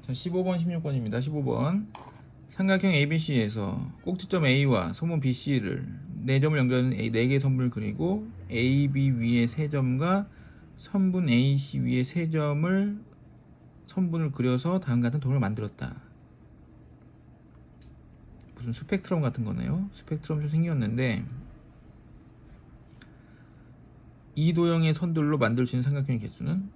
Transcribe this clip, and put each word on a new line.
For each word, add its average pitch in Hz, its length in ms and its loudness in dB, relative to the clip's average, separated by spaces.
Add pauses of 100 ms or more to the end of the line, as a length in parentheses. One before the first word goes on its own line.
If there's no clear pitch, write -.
자, 131 100 -6
십오 180 300 -2
번, 185 160 0
십육 170 240 -2
번입니다. 123 380 -2
십오 147 240 -2
번. 143 420 0 (640)
삼각형 190 420 2
에이비씨에서 127 960 0 (120)
꼭지점 180 440 -2
A와 127 460 4
소문 165 300 -2
비씨를 123 680 -2 (360)
네 135 180 2
점을 151 180 4
연결하는 127 320 2
A, 110 180 -2
네 113 180 2
개의 135 120 4
선분을 131 300 2
그리고 160 580 -4 (220)
에이비 135 640 2
위에 117 360 2
세 147 220 -4
점과 147 580 0 (480)
선분 185 540 0
에이씨 139 500 2
위에 127 240 2
세 165 260 -2
점을 170 720 0 (840)
선분을 165 480 0
그려서 131 480 0
다음과 120 260 2
같은 139 140 0
도형을 131 180 0
만들었다. 104 560 -4 (2500)
무슨 120 180 -6
스펙트럼 185 480 -2
같은 120 240 -2
거네요. 139 480 -2
스펙트럼 151 480 -6
좀 147 80 -2
생겼는데 131 720 0 (3000)
이 160 160 2
도형의 165 440 2
선들로 156 420 0
만들 120 280 2
수 127 120 -2
있는 123 60 0
삼각형의 135 360 0
개수는 160 560 -4